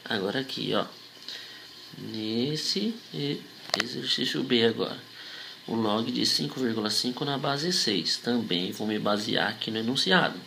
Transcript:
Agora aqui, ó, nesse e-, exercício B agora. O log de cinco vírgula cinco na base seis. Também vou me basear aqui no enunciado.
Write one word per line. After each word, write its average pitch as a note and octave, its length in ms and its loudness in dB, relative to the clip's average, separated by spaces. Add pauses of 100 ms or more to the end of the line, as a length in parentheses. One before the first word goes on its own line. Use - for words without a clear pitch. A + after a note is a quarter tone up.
Agora G#2 340 -2
aqui, A2 360 -4
ó, G2+ 100 2 (1120)
nesse A#2+ 960 -2 (180)
e-, C#3+ 280 -2 (420)
exercício - 600 0
B A#2+ 200 6
agora. G#2+ 340 2 (680)
O - 80 -2
log A2+ 380 2
de A#2 120 2
cinco - 360 0
vírgula A2 300 2
cinco B2 340 0
na C#3 120 0
base C#3+ 360 0
seis. - 460 2
Também G#2 520 0
vou G#2+ 160 -4
me G#2+ 140 0
basear G#2 480 2
aqui A2+ 240 -4
no A2 60 -2
enunciado. C3+ 680 4